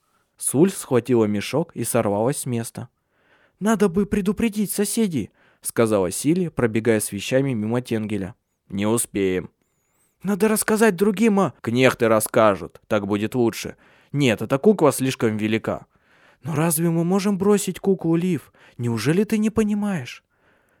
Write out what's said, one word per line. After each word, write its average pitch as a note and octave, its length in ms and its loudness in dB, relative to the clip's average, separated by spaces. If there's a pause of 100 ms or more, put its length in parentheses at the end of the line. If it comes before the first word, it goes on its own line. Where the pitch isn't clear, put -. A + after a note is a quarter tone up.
(380)
Суль E3+ 340 2
схватила A#2+ 540 2
мешок G#2 500 -4
и A#2+ 80 -8
сорвалась A2+ 560 -2
с - 60 -12
места. A#2 440 -8 (720)
"Надо G#3+ 280 2
бы G3 180 0
предупредить G#3 640 -2
соседей", G3 600 -2 (300)
сказала G#2+ 500 2
Силе, E3+ 380 0
пробегая A2+ 500 0
с - 120 -6
вещами C3 420 -2
мимо A2 280 -2
Тенгеля. G#2+ 540 -6 (340)
"Не G2 160 -4
успеем". G2 640 -2 (720)
"Надо G3+ 240 0
рассказать G#3+ 480 2
другим, G3+ 440 2
а..." E3 220 0
"Кнехты A#2+ 460 2
расскажут, A2 800 2
так G2+ 200 -2
будет G#2 280 -4
лучше. A2+ 400 -2 (360)
Нет, C3+ 300 2
эта A#2 160 0
кукла F3 340 4
слишком B2 460 -2
велика". G#2+ 480 -4 (580)
"Но D#3 120 -6
разве E3 340 0
мы E3 160 0
можем G3 320 0
бросить G3+ 420 0
куклу, E3+ 360 0
Лив? F3 360 -2 (260)
Неужели A#2+ 460 0
ты A3 140 0
не G#3+ 120 0
понимаешь?" G#3 720 -2 (580)